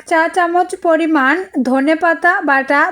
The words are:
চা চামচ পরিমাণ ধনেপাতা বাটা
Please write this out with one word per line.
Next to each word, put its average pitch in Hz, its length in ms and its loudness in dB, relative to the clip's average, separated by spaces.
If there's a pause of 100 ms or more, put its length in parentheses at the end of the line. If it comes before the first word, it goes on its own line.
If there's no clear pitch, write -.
চা 320 120 2 (140)
চামচ 349 340 0 (160)
পরিমাণ 311 500 2 (340)
ধনেপাতা 320 600 0 (180)
বাটা 277 320 0 (100)